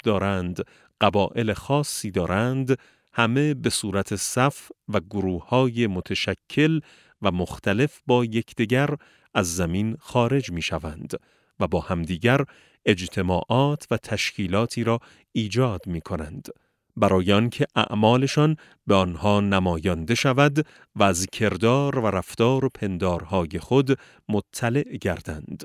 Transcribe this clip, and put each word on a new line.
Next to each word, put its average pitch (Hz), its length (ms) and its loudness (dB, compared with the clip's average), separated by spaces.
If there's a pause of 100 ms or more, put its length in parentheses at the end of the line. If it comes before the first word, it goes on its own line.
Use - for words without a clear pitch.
دارند، 95 640 -2 (340)
قبایل 104 520 2
خاصی 139 580 -2
دارند، 117 680 0 (340)
همه 135 420 2
به 117 160 -2
صورت 98 460 -2
صف - 540 -2 (180)
و 104 120 -2
گروه‌های 104 840 0
متشکل 104 920 -2 (420)
و 98 80 2
مختلف 98 760 -2
با 123 180 4
یکدیگر 120 720 -2 (380)
از 87 220 0
زمین 92 440 -2
خارج 123 500 -2
می‌شوند 80 640 -8 (460)
و 98 60 0
با 85 140 0
همدیگر 92 640 0 (400)
اجتماعات 101 1080 0
و 117 60 -2
تشکیلاتی 107 880 -4
را 113 160 0 (320)
ایجاد 110 540 0
می‌کنند، 80 640 -8 (480)
برای 95 360 4
آنکه 117 420 2
اعمالشان 127 800 2 (300)
به 104 80 4
آنها 95 460 2
نمایانده 90 760 0
شود 143 520 2 (300)
و 104 60 2
از 95 240 2
کردار 117 720 0
و 113 80 0
رفتار 117 580 0
و 131 40 2
پندارهای 90 920 -2
خود 131 400 2 (300)
مطلع 120 680 -2
گردند. 78 680 -6